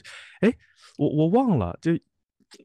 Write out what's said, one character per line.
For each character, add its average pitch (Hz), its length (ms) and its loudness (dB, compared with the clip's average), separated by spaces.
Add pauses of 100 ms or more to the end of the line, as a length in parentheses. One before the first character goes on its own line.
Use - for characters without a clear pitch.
(420)
哎， 226 120 2 (460)
我， 143 100 0
我 151 200 0
忘 226 280 2
了， 87 240 -2
就 165 120 0 (720)